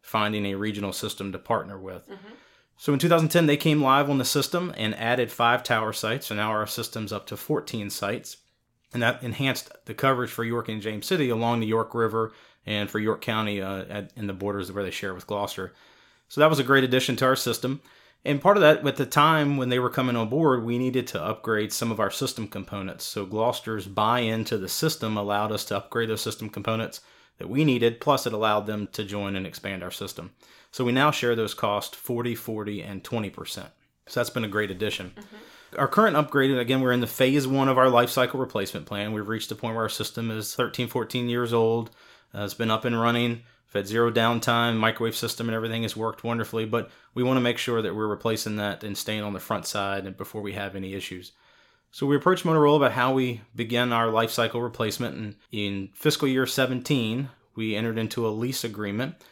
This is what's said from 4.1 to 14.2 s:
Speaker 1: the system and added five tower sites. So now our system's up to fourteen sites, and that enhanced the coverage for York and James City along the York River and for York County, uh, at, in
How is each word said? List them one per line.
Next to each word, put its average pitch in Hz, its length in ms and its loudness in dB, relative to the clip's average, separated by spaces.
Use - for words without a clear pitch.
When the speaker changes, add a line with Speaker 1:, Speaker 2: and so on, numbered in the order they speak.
Speaker 1:
the 127 80 0
system 170 500 -2
and 107 200 -2
added 120 360 0
five 120 320 2
tower 110 300 0
sites. 113 340 -4
So 107 80 -4
now 107 140 0
our 107 180 0
system's 110 460 -6
up 101 140 -8
to 107 100 -10
fourteen 110 520 -4
sites, - 480 -6
and 123 80 -2
that 120 220 0
enhanced 127 480 -4
the 113 80 -12
coverage 123 380 2
for 113 120 -6
York 117 240 -4
and 110 140 -6
James 107 240 -6
City 151 240 2
along 117 320 2
the 110 60 0
York 110 280 0
River 113 380 0
and 104 240 -2
for 110 100 -2
York 107 220 0
County, 107 400 -2
uh, 95 280 -6
at, 101 280 -10
in 104 100 -6